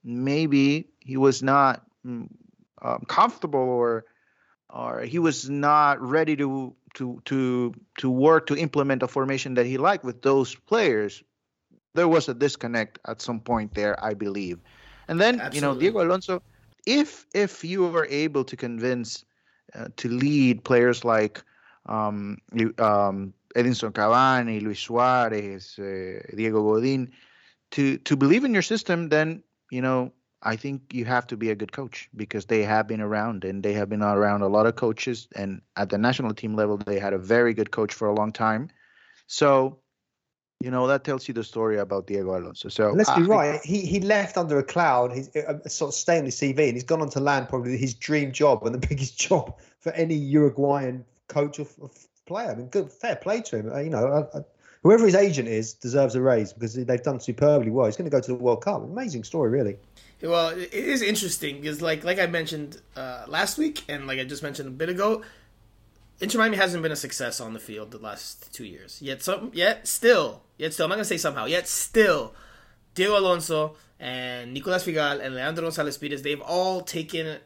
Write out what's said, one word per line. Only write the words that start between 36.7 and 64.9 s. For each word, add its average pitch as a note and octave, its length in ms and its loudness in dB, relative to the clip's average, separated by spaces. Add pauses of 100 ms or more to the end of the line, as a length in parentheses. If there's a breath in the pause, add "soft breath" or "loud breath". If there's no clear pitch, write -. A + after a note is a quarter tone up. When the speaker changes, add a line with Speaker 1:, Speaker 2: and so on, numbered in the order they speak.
Speaker 1:
they G2+ 200 -4
had G2 140 -2
a F#2+ 60 -2
very A#2 340 4
good G#2+ 200 -2
coach G#2+ 200 -2
for G#2+ 160 -2
a G#2 60 2
long G#2+ 180 0
time. A2 380 -2 (560 soft breath)
So, C3+ 540 2 (800)
you B2+ 100 -4
know, B2+ 160 2
that C3+ 180 2
tells C3+ 240 -4
you B2 60 -8
the A2+ 100 -4
story A2 340 0
about G2 280 -2
Diego F#2+ 320 -2
Alonso. - 300 -10
So G#2+ 200 2
Speaker 3:
And D#3+ 100 4
let's G#3+ 120 6
be E3 120 6
Speaker 1:
I, - 20 6
I F#3 40 4
Speaker 3:
right, D3+ 360 4
he, F#3+ 160 -2
he F#3 200 -2
left G3+ 360 0
under D#3 220 2
a C3+ 40 2
cloud, B2+ 500 2
he's, C3+ 240 -10
uh, D3+ 220 -4 (100)
sort C#3+ 220 -4
of - 40 -6
stained E3 320 2
his A#2+ 120 -6
C C#3 140 0
V, D3+ 120 4
and B2 100 2
he's B2 100 -8
gone D#3+ 180 0
on C#3 80 -2
to C#3 100 -4
land C#3 280 0
probably B2+ 280 -4
his B2+ 180 -2
dream C#3+ 380 -2
job C3+ 320 4
and A#2+ 100 -2
the B2+ 140 -4
<laughs> - 0 -
biggest C3+ 300 -4
job - 400 0 (220 soft breath)
for D#3+ 120 -6
any E3 220 0
Uruguayan C#3 880 2 (240)
coach D3 320 -2
or, C#3+ 60 -8 (120)
or C#3 120 -18 (360)
player. G#3+ 240 -6
I G#2+ 40 -6
mean, B2+ 140 -10
good, F#3+ 220 -2
fair A#3 260 -4
play A3+ 260 -2
to A#2 160 -6
him. G#2+ 140 -6
Uh, C#3+ 80 -4
you D#3+ 100 -4
know, B2+ 160 2
uh, D3 320 0
uh, D3+ 40 -10 (400 soft breath)
whoever A3+ 220 10
his F#3 100 8
agent D#3+ 340 4
is A2 260 -2
deserves B2+ 400 2
a B2+ 80 2
raise A#2 320 4
because A2+ 200 -6
they've B2 280 0
done C3+ 180 -2
superbly C3 500 4
well. B2 160 4
He's G#2+ 100 0
gonna E3+ 140 -4
go C3+ 100 4
to - 60 -10
the B2+ 80 -2
World A#2+ 280 4
Cup. G3 200 -2
Amazing E3 420 -6
story, C3+ 260 0
really. A2 260 0 (460 soft breath)
Speaker 2:
Well, E3 260 0
it F3+ 260 -8
is C4 260 -2
interesting F3 640 -4
because, D3+ 180 -6
like, D#3+ 240 -2
like F#3 140 0
I F3+ 80 2
mentioned, D#3 520 -6 (160)
uh, B2+ 320 -12
last D#3 300 -4
week, D4+ 320 -4
and C#3+ 180 -8
like C3 120 -4
I C3 60 -4
just C3 180 -10
mentioned C#3+ 260 -8
a - 20 -12
bit D#3 200 -6